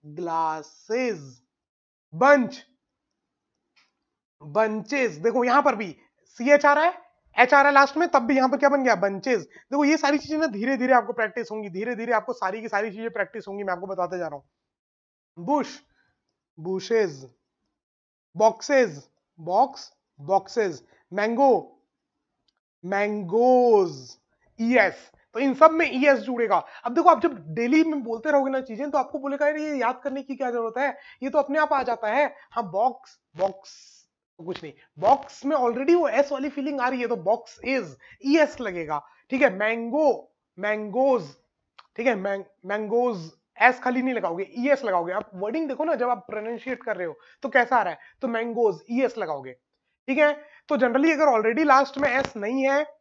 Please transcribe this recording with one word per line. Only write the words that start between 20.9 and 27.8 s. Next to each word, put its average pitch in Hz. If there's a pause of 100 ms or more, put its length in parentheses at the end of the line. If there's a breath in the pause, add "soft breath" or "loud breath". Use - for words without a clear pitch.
मैंगो, 220 (1080)
मैंगोज, 208 (640)
ईएस। 226 (240)
तो 226
इन 269
सब 320
में 320
ईएस 262
जुड़ेगा। 233 (280 loud breath)
अब 240
देखो 339
आप 262
जब 294 (200)
डेली 247